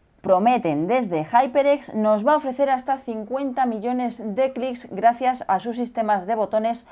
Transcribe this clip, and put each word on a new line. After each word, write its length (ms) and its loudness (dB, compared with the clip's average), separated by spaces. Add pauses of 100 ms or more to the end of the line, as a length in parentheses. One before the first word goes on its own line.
(220)
prometen 640 2
desde 360 0
HyperX 680 2
nos 320 2
va 80 4
a 40 4
ofrecer 340 0
hasta 260 -2
cincuenta 680 -4
millones 680 -4
de 180 0
clics 360 -6
gracias 580 0
a 120 2
sus 160 -6
sistemas 500 -2
de 80 -2
botones 580 -2